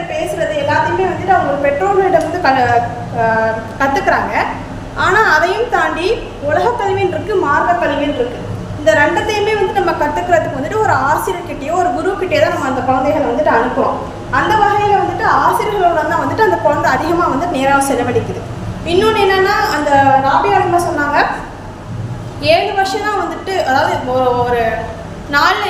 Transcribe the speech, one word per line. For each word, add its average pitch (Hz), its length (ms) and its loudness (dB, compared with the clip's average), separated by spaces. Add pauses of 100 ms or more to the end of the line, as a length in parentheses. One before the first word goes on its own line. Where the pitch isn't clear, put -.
பேசுறது 311 480 -4
எல்லாத்தையுமே 294 480 0
வந்துட்டு 359 320 0
அவங்க 285 260 0
பெற்றோர்களிடம் 370 640 2
வந்து 359 140 -4
க-, 247 420 2 (360)
ஆஹ், 226 360 0 (220)
கத்துக்கிறாங்க. 277 580 0 (640)
ஆனா 359 240 2 (100)
அதையும் 370 400 2
தாண்டி 320 380 0 (340)
உலக 311 280 0
கல்வின்னு 392 440 0
இருக்கு, 359 200 -4
மார்க்க 330 460 2
கல்வின்னு 285 380 0
இருக்கு. - 240 -4 (340)
இந்த - 180 2
ரெண்டத்தையுமே 403 600 0
வந்துட்டு 415 260 0
நம்ம 330 140 0
கத்துக்கிறதுக்கு 311 640 0
வந்துட்டு 370 240 -2
ஒரு 359 200 2
ஆசிரியர்கிட்டயோ 311 760 -2
ஒரு 359 140 2
குரு 320 200 -2
கிட்டயோ 359 320 0
தான் 339 120 2
நம்ம 294 140 -2
அந்த 262 140 -2
குழந்தைகளை 277 440 2
வந்துட்டு 262 260 2
அனுப்புறோம். - 440 0 (340)
அந்த 285 240 0
வகையில 403 460 2
வந்துட்டு 349 260 -2 (120)
ஆசிரியர்களோட 381 640 0
தான் 320 200 -2
வந்துட்டு 277 240 0
அந்த 370 100 4
குழந்தை 302 340 2
அதிகமா 320 360 0
வந்து 277 200 0
நேரம் 277 420 2
செலவழிக்குது. 247 520 -2 (460)
இன்னொன்னு 403 360 2
என்னன்னா, 392 340 4 (160)
அந்த 294 180 -2 (320)
ராபி 269 300 2
ஆலிமா 370 280 2
சொன்னாங்க, 302 380 0 (1300)
ஏழு 359 280 2
வருஷம் 392 320 -2
தான் 415 140 -2
வந்துட்டு, 359 340 -6 (100)
அதாவது 277 280 0 (140)
ஒ-, 254 340 0
ஒரு 240 220 0 (680)
நாலுல 349 400 2